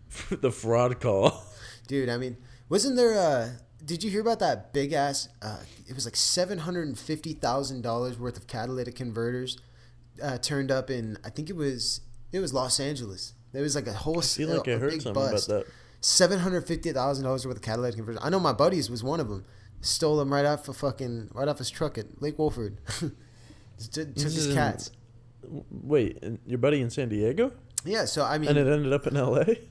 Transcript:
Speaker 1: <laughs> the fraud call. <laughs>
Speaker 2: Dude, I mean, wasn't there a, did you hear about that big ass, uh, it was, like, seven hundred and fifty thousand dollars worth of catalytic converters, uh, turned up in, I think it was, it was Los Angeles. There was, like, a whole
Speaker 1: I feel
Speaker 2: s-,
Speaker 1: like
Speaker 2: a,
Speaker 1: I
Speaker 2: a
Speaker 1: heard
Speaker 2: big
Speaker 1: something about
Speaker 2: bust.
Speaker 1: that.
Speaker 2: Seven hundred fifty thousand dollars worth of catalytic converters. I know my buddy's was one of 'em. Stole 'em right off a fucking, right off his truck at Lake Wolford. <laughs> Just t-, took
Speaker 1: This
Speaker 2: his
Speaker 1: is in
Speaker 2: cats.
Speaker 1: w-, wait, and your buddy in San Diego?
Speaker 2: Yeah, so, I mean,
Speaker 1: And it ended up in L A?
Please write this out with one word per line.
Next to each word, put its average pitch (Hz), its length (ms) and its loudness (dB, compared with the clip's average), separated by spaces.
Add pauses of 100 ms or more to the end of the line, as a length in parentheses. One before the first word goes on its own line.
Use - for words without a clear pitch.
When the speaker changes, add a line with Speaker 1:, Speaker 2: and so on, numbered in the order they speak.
Speaker 1:
<laughs> - 260 -12
the 135 200 2
fraud 120 480 2
call. 107 440 4 (220)
<laughs> - 220 -18
Speaker 2:
Dude, 131 220 0
I 120 80 -2
mean, 127 200 -6 (320)
wasn't 254 260 2
there 240 180 6
a, 135 440 2 (260)
did 160 200 -6
you 220 60 -2
hear 202 120 0
about 226 180 2
that 139 340 0
big 143 200 0
ass, 143 340 0 (140)
uh, 107 180 -6 (280)
it 120 60 -12
was, 131 120 -6
like, 117 100 -8
seven 180 440 2
hundred 170 280 -2
and 139 100 -6
fifty 156 360 -6
thousand 131 480 0
dollars 120 360 -2
worth 120 200 -6
of - 100 -16
catalytic 120 480 -6
converters, 123 640 -4 (680)
uh, 135 160 -2
turned 139 320 0
up 131 180 0
in, 113 340 -4
I 110 60 -12
think 156 200 -8
it 196 60 -8
was, 139 460 -2 (300)
it 180 80 -2
was 160 140 -2
Los 127 260 2
Angeles. 127 540 -6 (180)
There 131 100 -4
was, 143 140 0
like, 139 120 -2
a 113 60 -6
whole 151 260 -2
Speaker 1:
I - 40 0
feel - 280 0
Speaker 2:
s-, - 80 2
Speaker 1:
like - 80 -2
Speaker 2:
a, 127 40 0
Speaker 1:
I 120 40 2
Speaker 2:
a 113 40 0
Speaker 1:
heard 139 120 0
Speaker 2:
big 160 100 -4
Speaker 1:
something 123 200 0
about 135 120 2
Speaker 2:
bust. 101 160 0
Speaker 1:
that. 101 160 0 (340)
Speaker 2:
Seven 185 400 6
hundred 175 260 0
fifty 165 280 -2
thousand 135 320 0
dollars 131 200 0
worth 127 120 -6
of 104 40 -12
catalytic 117 360 -2
converters. 113 260 -6
I 139 80 0
know 190 80 4
my 156 140 4
buddy's 143 360 4
was 117 140 -6
one 147 160 0
of 135 100 -2
'em. 98 160 -6 (380)
Stole 151 380 4
'em 139 100 0
right 143 140 4
off 147 240 0
a 135 40 -8
fucking, 123 600 -4
right 135 140 0
off 147 100 0
his 123 140 -6
truck - 260 -2
at - 240 -10
Lake 147 180 -4
Wolford. 113 380 0 (100)
<laughs> - 880 -8
Just - 180 -12
t-, 156 100 -4
took 143 100 -12
Speaker 1:
This 143 80 0
Speaker 2:
his 156 140 0
Speaker 1:
is 156 120 0
in 139 60 2
Speaker 2:
cats. 143 360 0 (500)
Speaker 1:
w-, - 300 -12
wait, 131 520 2
and 110 220 -6
your 123 140 -2
buddy 139 220 4
in 120 100 0
San 127 180 -2
Diego? 123 420 2 (320)
Speaker 2:
Yeah, 190 220 0
so, 147 180 0
I 135 140 0
mean, 151 120 0
Speaker 1:
And 147 100 6
it 139 80 6
ended 143 260 2
up 143 140 0
in 139 100 0
L 127 200 2
A? 214 200 4 (140)